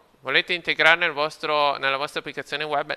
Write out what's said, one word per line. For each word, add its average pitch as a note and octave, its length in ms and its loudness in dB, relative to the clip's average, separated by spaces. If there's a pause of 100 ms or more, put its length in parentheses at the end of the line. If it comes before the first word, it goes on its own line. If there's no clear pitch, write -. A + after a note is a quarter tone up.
(200)
volete D3+ 340 0
integrare D#3+ 440 4
nel E3+ 160 -2
vostro, D3 640 -2
nella C3+ 200 0
vostra D3 220 -6
applicazione D3 440 -8
web D3 340 -2